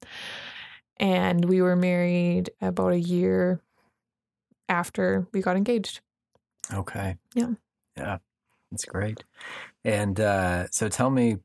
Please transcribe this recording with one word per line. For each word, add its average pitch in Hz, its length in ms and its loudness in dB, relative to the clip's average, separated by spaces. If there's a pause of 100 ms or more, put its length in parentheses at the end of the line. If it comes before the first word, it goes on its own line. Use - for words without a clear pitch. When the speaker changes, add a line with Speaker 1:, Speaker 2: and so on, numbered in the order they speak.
(1000)
Speaker 1:
and 180 480 2
we 185 160 4
were 180 140 4
married 175 720 2 (100)
about 185 320 0
a 175 80 2
year 180 600 2 (1080)
after 185 640 0
we 190 80 0
got 185 160 2
engaged. 208 440 0 (720)
Speaker 2:
Okay. 98 440 -4 (180)
Speaker 1:
Yeah. 240 160 0 (460)
Speaker 2:
Yeah. - 220 -6 (520)
That's - 140 -8
great. 107 400 -6 (600)
And, 104 360 2
uh, 95 500 2
so - 180 -2
tell 127 220 0
me 120 340 2